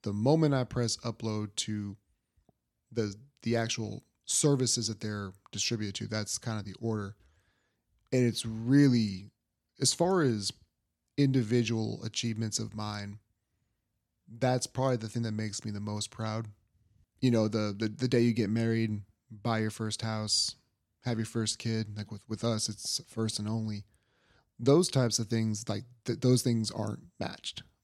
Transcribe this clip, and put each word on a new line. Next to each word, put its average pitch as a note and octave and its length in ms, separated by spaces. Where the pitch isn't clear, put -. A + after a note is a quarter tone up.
the G#2 100
moment C#3 440
I B2+ 80
press A#2+ 340
upload G#2+ 600
to G#2 380
the, G#2+ 220
the A#2 120
actual A2 500
services B2+ 640
that G#2+ 140
they're G#2 320
distributed G#2 440
to, G#2+ 120
that's G#2+ 320
kind A2 180
of G2+ 80
the G2 160
order. G#2+ 340
And B2+ 140
it's A2+ 180
really, A2+ 880
as C3+ 140
far F3+ 300
as G#2+ 280
individual A#2 840
achievements A2+ 540
of A2 160
mine, G#2 460
that's B2+ 260
probably C3 320
the G#2+ 120
thing A#2 120
that A2+ 120
makes G#2+ 300
me G#2+ 60
the G#2 100
most G#2 300
proud. A2 380
You C3 80
know, A2 180
the, G#2 300
the, A2 100
the A#2 200
day A#2+ 140
you A#2+ 120
get G#2 160
married, A2+ 520
buy A2 300
your A2 100
first G#2+ 320
house, A2 540
have A#2 160
your A2 80
first A2 320
kid, A2 360
like G#2 160
with, G2+ 160
with G#2+ 160
us, A2+ 240
it's - 400
first A2+ 300
and G#2+ 100
only. A2 360
Those C#3+ 320
types B2 300
of A2 80
things, A2 420
like, G#2 140
th-, A#2 160
those B2 220
things A2+ 300
aren't G#2+ 320
matched. - 420